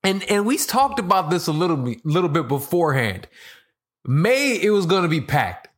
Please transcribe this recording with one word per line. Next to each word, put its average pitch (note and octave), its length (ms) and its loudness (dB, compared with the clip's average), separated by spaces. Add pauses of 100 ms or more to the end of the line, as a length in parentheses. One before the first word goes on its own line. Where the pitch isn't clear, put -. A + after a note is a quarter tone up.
And, F#3+ 260 0
and G3+ 160 2
we C4 120 0
talked C4+ 420 0
about F3+ 320 0
this F3 160 0
a E3 40 -2
little E3 240 0
bit, B2 300 -6
little E3 240 2
bit D3 180 0
beforehand. C3+ 800 -2 (760)
May, A#3+ 480 2
it F#3+ 160 0
was G3+ 160 2
gonna F3+ 220 0
be D#3 140 0
packed. A2 560 -2